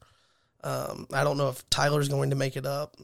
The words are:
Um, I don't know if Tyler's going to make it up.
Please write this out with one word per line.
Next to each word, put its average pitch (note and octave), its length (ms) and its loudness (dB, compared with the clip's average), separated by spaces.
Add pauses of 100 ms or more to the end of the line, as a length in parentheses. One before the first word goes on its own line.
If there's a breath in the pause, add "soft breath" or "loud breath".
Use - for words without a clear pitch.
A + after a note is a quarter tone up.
(640)
Um, C3+ 480 -6
I C#3 140 2
don't C#3+ 140 2
know C#3+ 100 4
if - 220 -6
Tyler's C#3+ 380 4
going C#3 220 2
to C#3 60 0
make C3+ 200 0
it C3+ 100 -6
up. C#3 380 -6